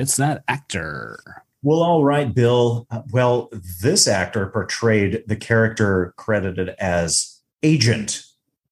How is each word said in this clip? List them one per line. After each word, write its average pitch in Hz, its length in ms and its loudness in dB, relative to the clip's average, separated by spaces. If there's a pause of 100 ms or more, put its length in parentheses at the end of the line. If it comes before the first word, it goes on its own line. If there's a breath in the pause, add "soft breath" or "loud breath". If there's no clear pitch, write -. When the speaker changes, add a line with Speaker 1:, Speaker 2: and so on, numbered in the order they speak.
Speaker 1:
it's 139 140 -2
that 143 320 -2
actor"? 76 920 -10 (200)
Speaker 2:
Well, 156 200 2
all 170 220 4
right, 139 280 2
Bill. 120 600 2
Uh, 113 180 -8
well, 123 400 2 (320)
this 170 240 2
actor 98 400 0
portrayed 107 800 0
the 107 100 -4
character 107 800 0
credited 95 520 -4 (100)
as 87 640 -2 (240)
Agent. 113 580 2 (500)